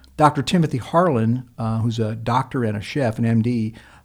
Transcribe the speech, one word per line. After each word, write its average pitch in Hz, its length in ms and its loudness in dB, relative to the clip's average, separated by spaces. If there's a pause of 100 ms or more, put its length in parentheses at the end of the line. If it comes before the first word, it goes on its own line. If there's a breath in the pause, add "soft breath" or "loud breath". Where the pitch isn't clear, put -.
(160 loud breath)
Doctor 147 260 2
Timothy 156 360 0
Harlan, 127 760 0
uh, 113 220 -2
who's 113 220 -2
a 110 160 -2
doctor 120 480 -2
and 107 120 -2
a 101 40 -4
chef, 120 400 -2
an 117 40 2
M 113 160 4
D, 113 320 0 (320 loud breath)